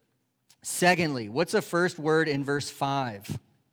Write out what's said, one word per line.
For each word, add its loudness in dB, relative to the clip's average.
Secondly, 2
what's -2
the 2
first 0
word 2
in 0
verse -2
five? -4
Do -6